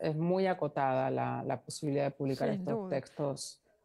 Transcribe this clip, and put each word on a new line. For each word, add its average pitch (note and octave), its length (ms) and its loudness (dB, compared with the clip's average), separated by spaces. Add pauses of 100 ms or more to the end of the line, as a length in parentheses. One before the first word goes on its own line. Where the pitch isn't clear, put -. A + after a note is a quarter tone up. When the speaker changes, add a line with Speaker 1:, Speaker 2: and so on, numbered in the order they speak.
Speaker 1:
Es D#3 160 0
muy F3+ 320 2
acotada C#3 640 2
la, B2+ 340 0
la C3 160 -2
posibilidad C#3+ 440 -2
de C#3 40 0
publicar C3+ 400 0
Speaker 2:
Sin C#3 80 0
Speaker 1:
estos - 160 -2
Speaker 2:
duda. G3 160 -4
Speaker 1:
textos. C#3 720 -4 (220)